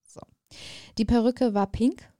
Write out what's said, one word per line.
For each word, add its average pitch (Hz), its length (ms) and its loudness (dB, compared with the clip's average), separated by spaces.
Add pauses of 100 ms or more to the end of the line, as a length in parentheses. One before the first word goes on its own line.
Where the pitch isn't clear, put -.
So. - 180 -20 (760)
Die 226 60 2
Perücke 240 500 2
war 202 100 2
pink. 254 420 -2 (120)